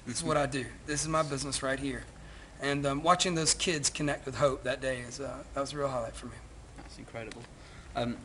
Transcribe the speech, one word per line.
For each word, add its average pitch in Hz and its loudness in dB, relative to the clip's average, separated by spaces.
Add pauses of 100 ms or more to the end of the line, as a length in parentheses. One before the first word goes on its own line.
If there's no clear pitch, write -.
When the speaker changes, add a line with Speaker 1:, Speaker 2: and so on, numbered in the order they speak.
Speaker 1:
This 120 -2
is 156 -2
what 156 4
I 143 6
do. 131 -2 (220)
This 147 0
is 156 0
my 160 6
business 139 -2
right 135 2
here." 131 -2 (600)
And, 143 2
um, 139 2
watching 175 6
those 156 4
kids 156 2
connect 147 0
with 131 -4
hope 139 4
that 123 0
day 131 0
is, 120 -8
uh, 131 -6 (180)
that 139 2
was 139 -2
a - -6
real 143 2
highlight 120 -2
for 123 -10
me. 113 -10 (460)
Speaker 2:
That's - -14
incredible. 113 -8 (520)
Um, 120 0